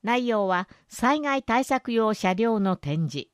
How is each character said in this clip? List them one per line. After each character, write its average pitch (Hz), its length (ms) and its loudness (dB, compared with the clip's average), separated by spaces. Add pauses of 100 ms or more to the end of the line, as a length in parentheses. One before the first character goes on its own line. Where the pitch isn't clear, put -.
内 247 240 0
容 208 220 0
は、 185 200 0 (200)
災 277 320 0
害 277 240 -2
対 247 200 2
策 262 280 -2
用 220 200 2
車 185 220 0
両 226 240 0
の 196 160 2
展 156 340 -2
示 127 260 -8